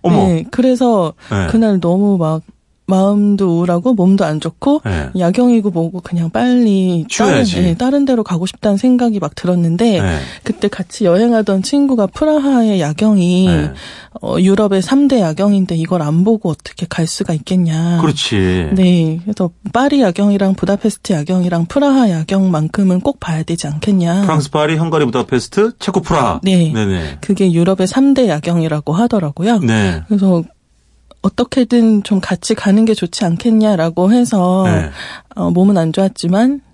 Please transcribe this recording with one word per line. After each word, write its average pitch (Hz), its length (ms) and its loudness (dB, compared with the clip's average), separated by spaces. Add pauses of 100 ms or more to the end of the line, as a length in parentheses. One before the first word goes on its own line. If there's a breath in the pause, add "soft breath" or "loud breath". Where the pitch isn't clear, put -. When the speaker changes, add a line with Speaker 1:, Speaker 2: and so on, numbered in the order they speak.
Speaker 1:
어머. 190 260 2
Speaker 2:
네, 165 240 0
그래서 240 600 2 (160 loud breath)
Speaker 1:
네. - 220 -2
Speaker 2:
그날 220 280 2
너무 190 380 0
막 160 240 -2 (460)
마음도 196 720 2
우울하고 175 340 0
몸도 196 320 2
안 151 160 -4
좋고 - 420 -2
Speaker 1:
네. 80 340 -4
Speaker 2:
야경이고 208 540 2
뭐고 170 300 -4
그냥 165 280 -4
빨리 202 800 0
Speaker 1:
쉬어야지. 240 440 0
Speaker 2:
다른, 180 160 0
네, 165 60 0
다른 269 300 0
데로 247 180 0
가고 175 220 -4
싶다는 202 300 -2
생각이 240 440 2
막 147 140 -6
들었는데 180 680 0
Speaker 1:
네. 87 160 0 (260 loud breath)
Speaker 2:
그때 214 240 -4
같이 - 380 -6
여행하던 202 580 2
친구가 269 440 0
프라하의 269 760 0
야경이 180 680 2
Speaker 1:
네. 151 240 0 (500 loud breath)
Speaker 2:
어, - 160 -4
유럽의 196 440 2
삼 277 260 2
대 262 140 2
야경인데 185 560 0
이걸 160 240 -2
안 160 240 0
보고 214 240 0
어떻게 - 400 -8
갈 165 180 -2
수가 - 260 -6
있겠냐. 170 680 0
Speaker 1:
그렇지. 92 720 0
Speaker 2:
네, 170 500 2
그래서 190 280 -4 (200)
파리 277 300 2
야경이랑 196 540 2
부다페스트 - 580 -2
야경이랑 170 540 -2
프라하 269 420 2
야경만큼은 180 920 0
꼭 - 200 -4
봐야 160 220 -4
되지 170 240 -6
않겠냐. 175 560 0
Speaker 1:
프랑스 156 280 0
파리, 156 240 0
헝가리 156 300 0
부다페스트, 127 760 -2
체코 190 220 -2
프라하. 127 420 0
Speaker 2:
네. 175 300 2
Speaker 1:
네네. 92 480 -4
Speaker 2:
그게 185 320 0
유럽의 185 340 0
삼 269 260 2
대 254 140 2
야경이라고 160 640 -2
하더라고요. 196 680 0
Speaker 1:
네. 107 500 0
Speaker 2:
그래서 190 340 2 (800)
어떻게든 226 800 2
좀 196 180 0
같이 185 360 -4
가는 208 280 2
게 220 120 2
좋지 190 300 -4
않겠냐라고 185 840 2
해서 190 540 2
Speaker 1:
네. 160 240 0 (460 loud breath)
Speaker 2:
어, 175 160 -2
몸은 190 260 2
안 160 160 0
좋았지만 196 680 0 (120)